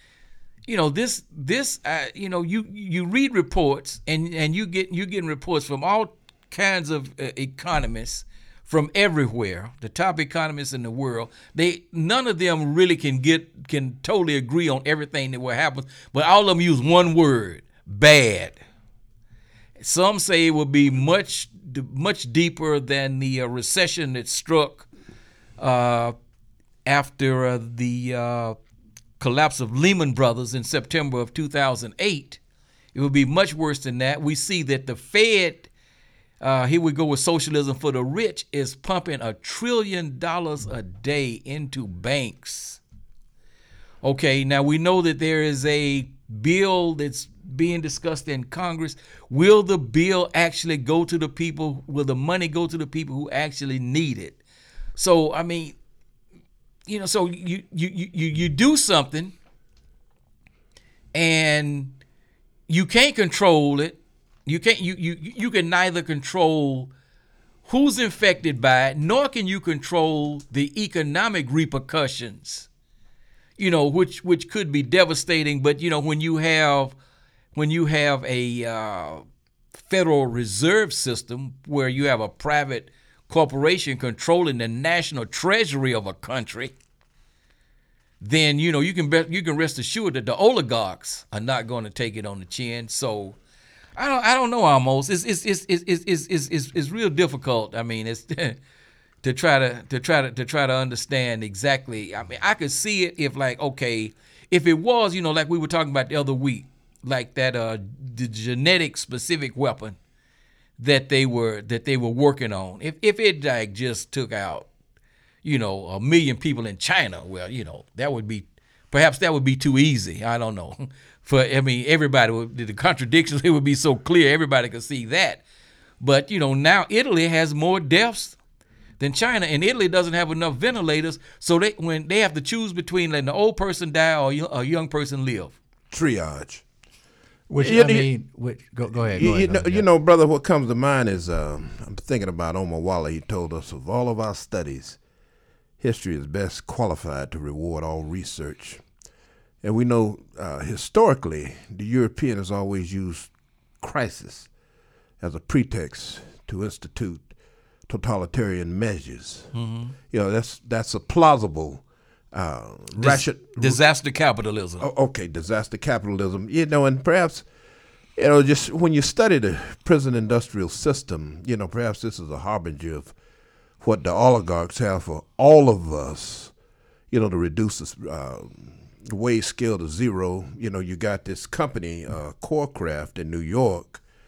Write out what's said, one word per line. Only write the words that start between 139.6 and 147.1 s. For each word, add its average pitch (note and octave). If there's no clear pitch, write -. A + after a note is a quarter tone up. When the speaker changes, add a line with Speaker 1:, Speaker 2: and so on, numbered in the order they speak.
Speaker 3:
ahead, F3
Speaker 2:
you G3
Speaker 3:
yeah. G#3
Speaker 2:
know, F3
brother, D#3+
what D3
comes C#3+
to A#2
mind C3
is, F2+
um, D2+
I'm G2
thinking G#2
about E2+
Omar E2+
Wally. E2+
He D#2
told E2+
us, D#2+
"Of C#2
all B2
of A2
our G#2+
studies, D2
history G2
is C#2+
best F#2
qualified D2+